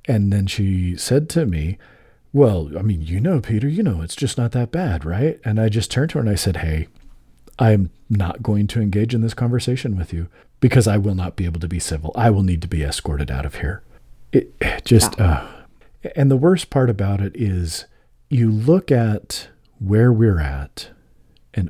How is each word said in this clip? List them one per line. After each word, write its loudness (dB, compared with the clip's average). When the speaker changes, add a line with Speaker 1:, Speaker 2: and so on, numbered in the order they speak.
Speaker 1:
And 2
then 2
she -2
said 0
to 0
me, -2
"Well, 2
I -8
mean, -2
you -4
know, 0
Peter, -2
you -2
know, -2
it's -10
just -4
not -2
that -2
bad, -2
right?" -2
And 0
I 2
just -2
turned -2
to -4
her 0
and 0
I 0
said, -2
"Hey, -4
I'm 4
not -2
going 0
to -4
engage 0
in 0
this -2
conversation -2
with -6
you -6
because 4
I 4
will 0
not -4
be -4
able -4
to -6
be -4
civil. -6
I 2
will 2
need 0
to -8
be -2
escorted -4
out -6
of -10
here." -6
It, 2
it -4
just, 4
Speaker 2:
Yeah. 2
Speaker 1:
uh, -12
and 4
the 4
worst 2
part 2
about 0
it -4
is -4
you 2
look 2
at 0
where 4
we're 4
at -6
and -2